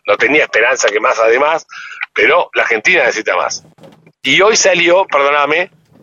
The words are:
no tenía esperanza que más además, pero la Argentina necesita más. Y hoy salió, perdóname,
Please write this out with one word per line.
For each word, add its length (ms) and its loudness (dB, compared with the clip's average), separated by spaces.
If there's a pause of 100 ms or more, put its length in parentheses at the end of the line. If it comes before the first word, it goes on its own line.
no 100 2
tenía 280 0
esperanza 440 0
que 100 -2
más 200 0
además, 480 0 (480)
pero 400 2
la 80 0
Argentina 420 0
necesita 320 -2
más. 260 -6 (600)
Y 180 0
hoy 160 2
salió, 480 2
perdóname, 680 -2 (320)